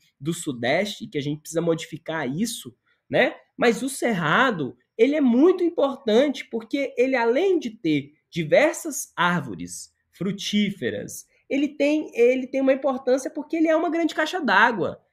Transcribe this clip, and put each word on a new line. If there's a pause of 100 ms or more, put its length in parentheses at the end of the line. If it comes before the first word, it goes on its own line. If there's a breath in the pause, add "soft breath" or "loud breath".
(200)
do
Sudeste,
que
a
gente
precisa
modificar
isso, (340)
né? (200)
Mas
o
cerrado, (200)
ele
é
muito
importante
porque
ele,
além
de
ter (160 soft breath)
diversas
árvores (180)
frutíferas, (240)
ele
tem,
ele
tem
uma
importância
porque
ele
é
uma
grande
caixa
d'água. (120)